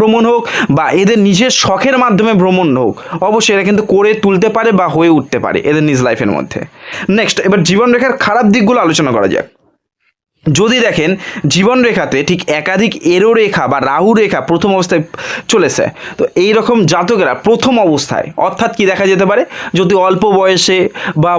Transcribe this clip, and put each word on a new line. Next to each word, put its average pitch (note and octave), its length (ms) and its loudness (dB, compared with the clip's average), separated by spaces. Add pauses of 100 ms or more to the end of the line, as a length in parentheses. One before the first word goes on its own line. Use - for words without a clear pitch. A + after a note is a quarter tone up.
ভ্রমণ A3 300 2
হোক A#3 120 0 (340)
বা D#3 100 0 (160)
এদের A3+ 160 2 (100)
নিজের G3+ 240 2 (120)
শখের G#3+ 380 0
মাধ্যমে A3+ 380 2
ভ্রমণ F#3 280 2 (120)
হোক, A2+ 140 0 (340)
অবশ্যই G#3+ 260 0
এরা G3 140 0
কিন্তু G#3 140 2 (100)
করে G3+ 180 2 (140)
তুলতে G3 320 2
পারে A3+ 140 0 (100)
বা F3+ 60 0 (100)
হয়ে E3 220 4
উঠতে C3 260 -4
পারে F#2 140 -2 (120)
এদের D3+ 180 0
নিজ C3+ 180 0
লাইফের A2+ 300 0
মধ্যে। - 240 -6 (580)
নেক্সট G#3 180 -2 (100)
এবার G3 220 2
জীবন G#3 260 2
রেখার B3 200 0 (100)
খারাপ G#3+ 300 0
দিকগুলো A#3 300 2
আলোচনা D#3 320 0
করা G2+ 180 0
যাক। - 140 -4 (960)
যদি G#3+ 400 2
দেখেন E3 240 0 (440)
জীবন G#3+ 320 2
রেখাতে D#3 320 -2 (100)
ঠিক F3+ 120 -2 (200)
একাধিক F#3+ 320 -2 (220)
এরো G3+ 160 4 (100)
রেখা G3 320 0
বা A#2+ 60 0 (120)
রাহু F3 200 2 (100)
রেখা F3+ 200 0 (100)
প্রথম E3+ 260 0
অবস্থায় F3+ 260 0 (500)
চলেছে, F3+ 320 2 (340)
তো - 40 -2 (220)
এই G#3 140 2
রকম A#3 180 0 (160)
জাতকেরা F3+ 400 0 (140)
প্রথম A#3 280 2 (120)
অবস্থায় C#3 400 -2 (200)
অর্থাৎ F#3+ 320 -4
কি G#3+ 120 0
দেখা F#3+ 220 -2
যেতে F#3+ 180 2
পারে, A3 120 2 (360)
যদি F#3 160 2 (120)
অল্প F#3+ 160 0 (160)
বয়সে F#3+ 400 2 (440)
বা F3 160 2